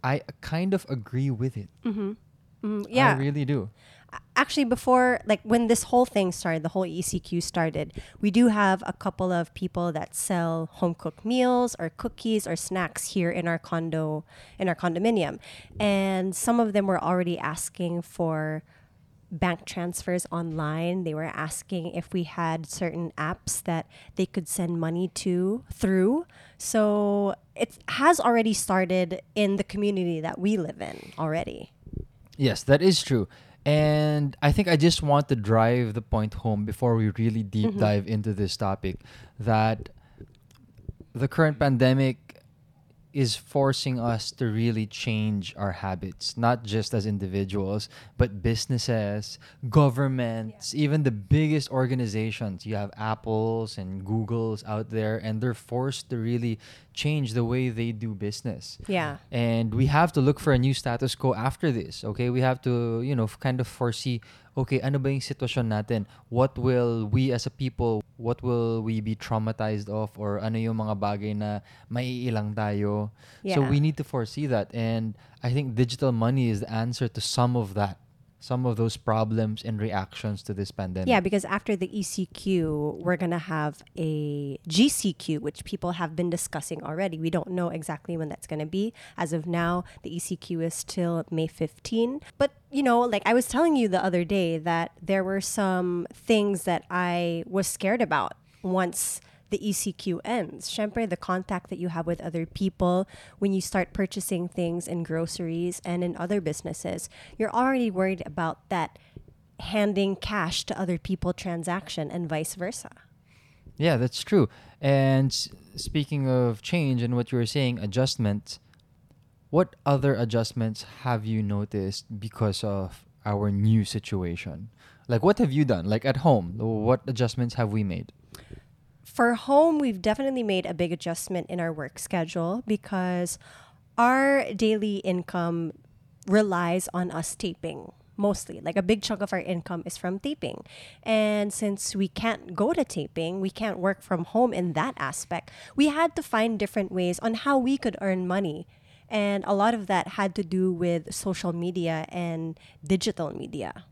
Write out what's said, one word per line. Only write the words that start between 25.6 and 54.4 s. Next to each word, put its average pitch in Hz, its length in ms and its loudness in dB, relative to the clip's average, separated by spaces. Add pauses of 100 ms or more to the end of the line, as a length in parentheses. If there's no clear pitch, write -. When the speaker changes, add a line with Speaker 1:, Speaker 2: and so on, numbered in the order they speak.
Speaker 2:
through. 190 540 2 (320)
So 208 800 2 (200)
it - 220 -4 (260)
has 320 160 8
already 226 360 4
started 185 680 2 (160)
in 202 200 2
the 196 80 0
community 190 580 0
that - 180 -6
we 208 160 2
live 170 240 -4
in - 380 -12
already. - 540 -4 (680)
Speaker 1:
Yes, 127 240 2
that 143 180 6
is 185 220 6
true. 117 260 2 (380)
And 151 760 4
I 147 100 6
think 196 180 4
I 165 100 6
just 170 240 6
want 147 260 4
to 135 80 2
drive 113 560 4
the 113 80 -4
point 107 400 0
home 104 240 0
before 113 320 2
we 107 220 4
really 113 240 2
deep 107 320 0
Speaker 2:
Mm-hmm. 101 60 -2
Speaker 1:
dive 104 280 4
into 107 240 0
this 98 240 0
topic 98 440 -4 (380)
that 110 520 2 (1200)
the 131 160 0
current 156 300 4
pandemic 131 580 4 (960)
is 127 220 2
forcing 135 640 0
us 117 320 0
to - 160 -2
really 110 400 2
change 107 720 -2
our 98 160 -2 (100)
habits, 92 540 -6
not 120 260 2
just 110 320 -2
as 104 120 2
individuals, 98 840 -2 (280)
but 101 260 0
businesses, 110 960 -2 (300)
governments, 123 1080 0
Speaker 2:
Yeah. 147 100 2
Speaker 1:
even 147 180 2
the 135 80 4
biggest 151 600 2
organizations. 113 920 -2
You 107 100 -4
have 101 200 -4
Apples 110 840 -2
and 95 260 -8
Googles 110 640 -2